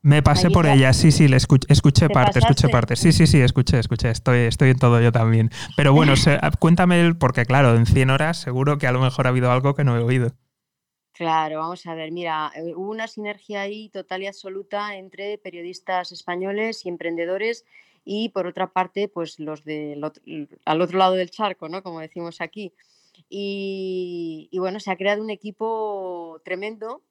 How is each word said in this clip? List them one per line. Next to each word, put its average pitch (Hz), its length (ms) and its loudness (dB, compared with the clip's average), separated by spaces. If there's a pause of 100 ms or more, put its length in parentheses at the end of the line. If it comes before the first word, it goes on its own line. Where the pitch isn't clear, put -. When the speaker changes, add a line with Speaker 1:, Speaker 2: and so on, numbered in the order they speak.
Speaker 1:
Me 147 220 4
pasé 151 240 4
Speaker 2:
Ahí 160 60 2
Speaker 1:
por 175 120 4
Speaker 2:
está. 143 100 4
Speaker 1:
ella, 131 180 6
sí, 160 180 6
sí, 151 160 6
le 131 100 4
escuch-, 131 320 2
escuché 147 380 4
Speaker 2:
¿Te 139 60 0
Speaker 1:
parte, 127 260 4
escuché 233 280 4
Speaker 2:
pasaste? 131 40 2
Speaker 1:
parte. 117 240 0
Sí, 170 160 4
sí, 165 160 4
sí, 151 120 6
escuché, 127 380 2
escuché, 113 320 -2
estoy, 120 300 0
estoy 120 320 2
en 131 80 2
todo 120 200 4
yo 117 120 4
también. 113 400 2 (260)
Pero 143 160 4
bueno, 147 220 6
Speaker 2:
<laughs> - 20 4
Speaker 1:
se-, 143 240 4
ah, 151 160 0
cuéntame 175 420 4
el, 170 160 2
porque 123 300 0
claro, 127 300 4
en 113 100 4
cien 131 240 4
horas 151 280 0
seguro 139 420 -2
que 139 80 -2
a 123 40 0
lo 127 80 0
mejor 131 280 0
ha - 20 2
habido 127 220 0
algo 135 240 0
que 147 80 -2
no 123 120 2
he 117 60 0
oído. 120 300 0 (880)
Speaker 2:
Claro, 160 420 -4
vamos 170 280 -10
a 165 80 -12
ver, 160 160 -12
mira, 160 440 -6
eh, 165 200 -12
hubo 196 160 -10
una 220 160 -10
sinergia 208 540 -12
ahí 208 260 -12
total 190 360 -14
y 196 40 -10
absoluta 196 680 -12
entre 196 400 -14
periodistas 180 720 -10
españoles 196 760 -8
y 185 40 -10
emprendedores 180 760 -8 (400)
y, 214 260 -8
por 180 180 -6
otra 185 260 -8
parte, 185 340 -6
pues, 165 320 -12
los 151 240 -12
del 151 400 -12
ot-, 151 180 -12 (440)
al 156 160 -2
otro 175 180 -4
lado 185 140 2
del 185 180 -4
charco, 185 380 -8
¿no? 185 140 -12
Como 170 180 -14
decimos 170 400 -14
aquí. 180 320 -14 (560)
Y, 185 1200 -10
y 185 80 -8
bueno, 185 220 -8
se 196 100 -10
ha 180 60 -6
creado 202 260 -4
un 220 60 -10
equipo 202 1120 -10
tremendo 214 680 -12